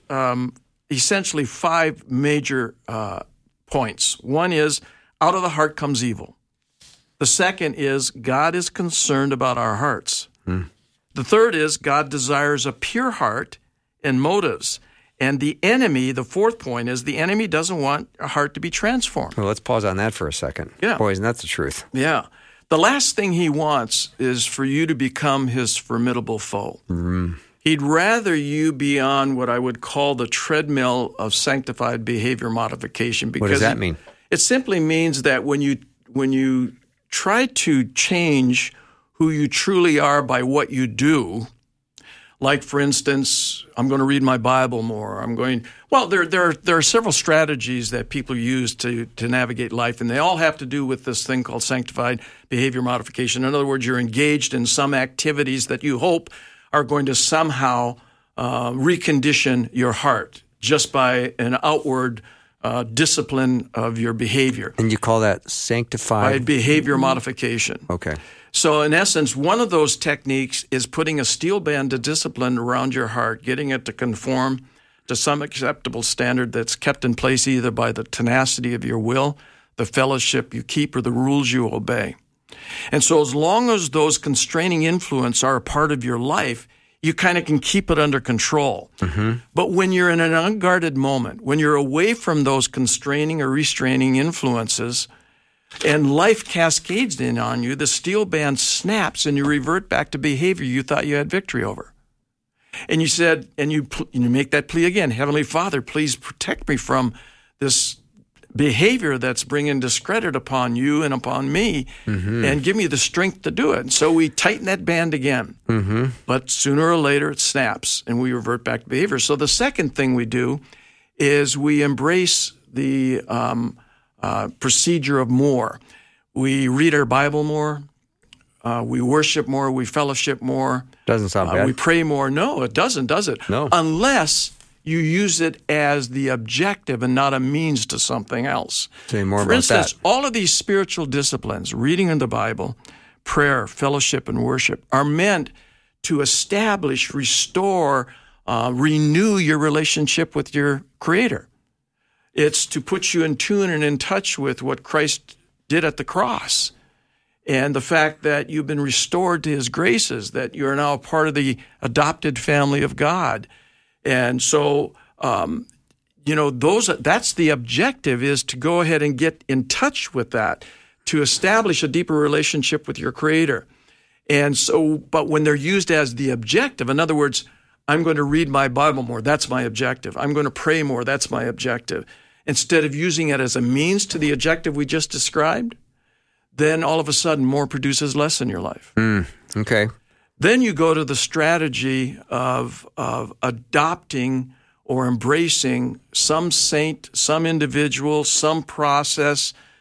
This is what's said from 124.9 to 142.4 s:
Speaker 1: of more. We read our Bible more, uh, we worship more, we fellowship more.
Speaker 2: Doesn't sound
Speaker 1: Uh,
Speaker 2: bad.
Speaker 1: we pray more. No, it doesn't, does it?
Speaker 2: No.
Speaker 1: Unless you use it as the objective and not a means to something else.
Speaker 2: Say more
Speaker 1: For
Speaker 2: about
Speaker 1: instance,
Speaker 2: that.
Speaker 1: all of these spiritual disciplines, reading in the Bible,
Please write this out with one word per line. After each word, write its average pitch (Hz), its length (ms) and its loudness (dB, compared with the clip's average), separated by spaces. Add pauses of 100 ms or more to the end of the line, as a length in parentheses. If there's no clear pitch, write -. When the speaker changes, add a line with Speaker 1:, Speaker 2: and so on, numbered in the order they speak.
Speaker 1:
of 123 100 0
more. 127 500 0 (540)
We 135 340 0
read 151 280 4
our 143 100 4
Bible 143 380 2
more, 151 400 -2 (800)
uh, 117 220 -4
we 123 160 -2
worship 151 460 2
more, 135 240 0
we 131 140 -2
fellowship 139 560 -2
more. 131 440 -2 (200)
Speaker 2:
Doesn't 110 240 2
sound 92 200 0
Speaker 1:
Uh, 92 60 0
Speaker 2:
bad. 95 100 4
Speaker 1:
we 131 80 0
pray 165 300 2
more. 139 280 0
No, 165 320 0
it 117 100 -4
doesn't, 151 340 0
does 180 200 0
it? 120 100 -2 (120)
Speaker 2:
No. 135 240 0
Speaker 1:
Unless 170 800 2 (320)
you 160 140 -2
use 170 420 2
it 160 300 -2
as 147 400 0
the 135 180 -2
objective 127 760 -2
and 127 120 2
not 139 180 2
a 135 60 0
means 143 480 0
to 120 120 -6
something 120 460 -2
else. - 440 -4 (180)
Speaker 2:
Say 104 160 -2
more 101 160 0
Speaker 1:
For 101 60 2
Speaker 2:
about 226 100 4
Speaker 1:
instance, 113 380 2
Speaker 2:
that. - 100 -14
Speaker 1:
all 247 220 2
of 254 80 -2
these 202 200 0
spiritual 196 520 0
disciplines, 135 680 -4
reading 165 360 2
in 156 100 2
the 127 80 0
Bible, 110 480 -4 (480)